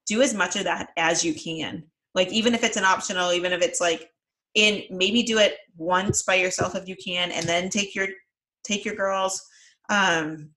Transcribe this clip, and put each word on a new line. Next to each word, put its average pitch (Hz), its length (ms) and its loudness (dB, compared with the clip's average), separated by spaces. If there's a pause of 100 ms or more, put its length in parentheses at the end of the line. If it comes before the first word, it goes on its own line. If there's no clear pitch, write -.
do 214 160 2
as 247 120 2
much 180 220 0
of 196 80 -2
that 185 320 -2
as 165 280 2
you 165 100 0
can. 160 500 -8 (300)
Like, 185 180 2
even 226 220 2
if 226 100 0
it's 226 140 0
an 190 60 0
optional, 185 480 2
even 175 200 0
if 175 100 0
it's, - 180 0
like, 165 300 -2 (440)
in, 208 360 2
maybe 196 320 2
do 220 160 0
it 208 200 4 (180)
once 180 460 0
by 190 140 2
yourself 180 380 0
if 180 140 -8
you 190 80 -10
can, 180 340 -6
and 165 160 -4
then 175 220 0
take 202 260 -4
your, 196 140 -2 (560)
take 202 200 -4
your - 100 -6
girls, 190 460 -2 (500)
um, 160 680 0